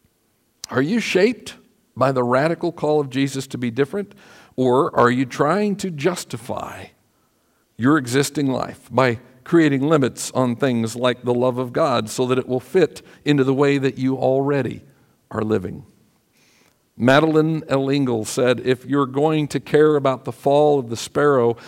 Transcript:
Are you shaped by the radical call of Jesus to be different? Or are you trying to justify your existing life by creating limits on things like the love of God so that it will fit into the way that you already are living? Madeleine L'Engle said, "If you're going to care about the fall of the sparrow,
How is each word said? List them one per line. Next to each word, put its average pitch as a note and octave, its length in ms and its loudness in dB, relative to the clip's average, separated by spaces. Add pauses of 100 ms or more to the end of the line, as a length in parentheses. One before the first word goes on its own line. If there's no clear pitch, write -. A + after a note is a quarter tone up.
(680)
Are B2+ 120 -2
you G3+ 200 0
shaped - 540 0 (420)
by C3 160 2
the B2+ 100 0
radical D#3 480 0
call D3+ 300 0
of C#3 80 -6
Jesus C3+ 380 -4
to - 100 -10
be B2 140 -6
different? C#3+ 420 -4 (420)
Or C3 420 2
are A#2+ 140 6
you B2+ 140 0
trying F#3 520 0
to F#3+ 140 -6
justify C#3 960 -8 (920)
your C3+ 220 2
existing C3+ 500 -2
life - 420 -6
by A#2+ 300 0 (240)
creating D3+ 380 2
limits C#3+ 500 0
on B2 240 0
things A#2 400 -2
like B2 300 -2
the A#2+ 80 0
love B2 240 0
of B2+ 160 -6
God B2 360 0
so B2+ 180 -4
that B2+ 100 0
it B2 100 -4
will B2+ 140 -4
fit - 400 0 (240)
into D3 180 4
the C3+ 100 2
way C#3+ 260 2
that C3+ 180 -2
you C3 180 -2
already C3 680 -2 (460)
are G#2+ 120 -6
living? G#2+ 440 -4 (1120)
Madeleine D#3 720 2
L'Engle C3+ 560 0
said, B2 360 0
"If B2 260 -2
you're C#3 220 0
going D3 400 0
to C#3+ 120 -6
care D3+ 360 4
about C3+ 300 -2
the C3 60 -8
fall D3 460 2
of A#2+ 140 -6
the A#2 40 -6
sparrow, C3 640 0 (100)